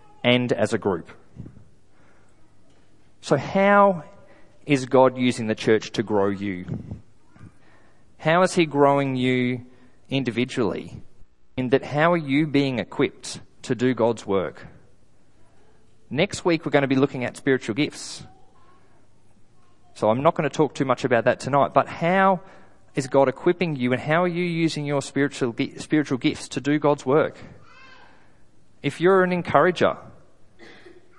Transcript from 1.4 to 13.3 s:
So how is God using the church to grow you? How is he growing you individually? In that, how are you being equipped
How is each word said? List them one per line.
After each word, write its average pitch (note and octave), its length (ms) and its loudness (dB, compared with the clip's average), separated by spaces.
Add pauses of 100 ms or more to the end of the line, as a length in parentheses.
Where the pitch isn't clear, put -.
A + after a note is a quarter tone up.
So - 160 0
how G3 680 4 (640)
is B2+ 200 2
God B2+ 300 6
using B2 300 -2
the A2 80 0
church - 380 0
to A#2+ 100 -4
grow G2+ 260 0
you? F#2+ 380 -6 (1500)
How E3 240 2
is F3+ 120 0
he F3 120 2
growing C#3 500 2
you B2+ 480 -2 (460)
individually? B2 920 -4 (540)
In - 140 -4
that, - 140 4
how D#3 280 2
are F3 60 2
you D3 280 0
being C#3 320 0
equipped - 640 -4 (220)